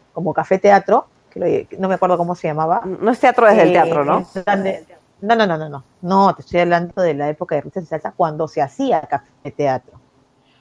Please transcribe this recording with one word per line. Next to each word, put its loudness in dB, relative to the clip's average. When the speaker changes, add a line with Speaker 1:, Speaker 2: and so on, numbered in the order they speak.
Speaker 1:
como -4
Café 0
Teatro, 2
que -12
lo, -4
no -2
me 0
acuerdo 0
cómo -4
se -8
llamaba. -2
Speaker 2:
No -2
es -2
teatro 4
desde 6
el 6
Speaker 1:
Eh, 0
Speaker 2:
teatro, 2
¿no? -2
Speaker 1:
en -8
donde, -4
no, 0
no, 2
no, -2
no, -10
no. -16
No, 2
te -14
estoy -2
hablando 0
de 2
la -4
época -6
de 0
Risas -10
y -20
Salsa, -8
cuando -2
se -6
hacía -2
Café -10
Teatro. -4